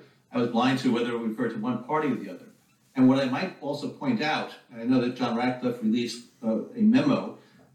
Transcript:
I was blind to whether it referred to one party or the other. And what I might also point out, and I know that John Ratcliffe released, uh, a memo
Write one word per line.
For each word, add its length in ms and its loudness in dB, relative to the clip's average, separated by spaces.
I 40 -2
was 120 0
blind 300 2
to 120 2
whether 240 0
it 40 -2
referred 340 -4
to 60 -8
one 260 -4
party 240 0
or 60 0
the 140 -10
other. 180 -16
And 120 6
what 120 6
I 100 0
might 320 -4
also 260 -6
point 340 -2
out, 300 -2
and 120 -14
I 20 -8
know 180 4
that 140 -2
John 200 -2
Ratcliffe 460 -2
released, 440 -2
uh, 140 0
a 60 0
memo 560 4